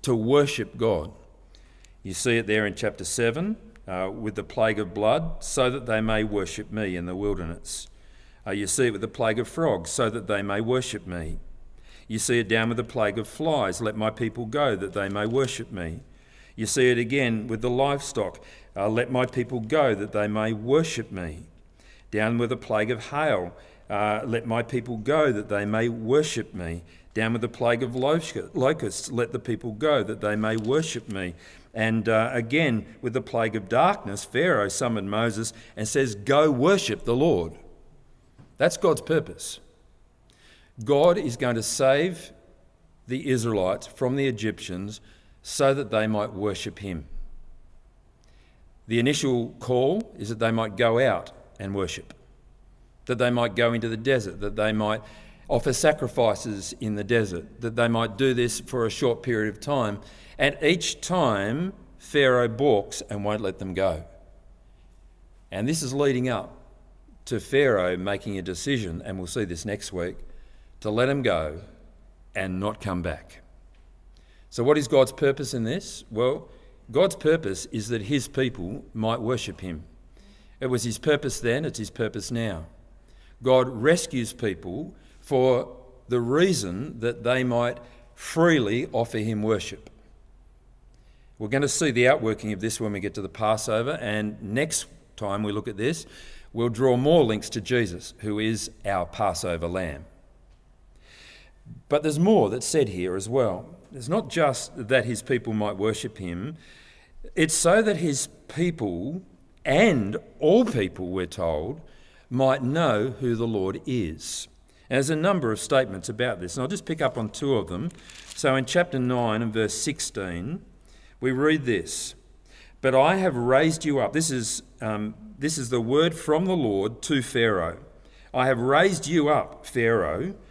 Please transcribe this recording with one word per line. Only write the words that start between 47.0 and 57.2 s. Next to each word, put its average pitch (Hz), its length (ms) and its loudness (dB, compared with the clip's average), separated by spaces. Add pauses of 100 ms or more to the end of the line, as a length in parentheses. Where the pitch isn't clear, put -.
The 117 100 0
initial 123 640 2
call 135 580 2
is 107 100 -8
that 110 120 -6
they 113 100 2
might 113 260 -2
go 113 220 4
out 113 320 2 (300)
and 98 120 -6
worship, 95 400 -6 (920)
that 123 140 -2
they 120 120 4
might 120 240 2
go 117 180 4
into 117 160 -2
the 113 80 -2
desert, 113 440 0
that 104 160 -4
they 107 160 2
might 107 300 0 (440)
offer 135 260 0
sacrifices 117 1080 0
in 107 160 -4
the 104 80 -6
desert, 98 560 -2